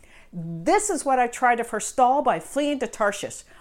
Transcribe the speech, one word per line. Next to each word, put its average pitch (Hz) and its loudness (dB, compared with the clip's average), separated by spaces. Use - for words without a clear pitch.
This 170 0
is 339 -4
what 262 2
I 247 4
tried 240 2
to 233 -2
forestall 247 2
by 226 2
fleeing 285 -2
to 233 -4
Tarshish. - -4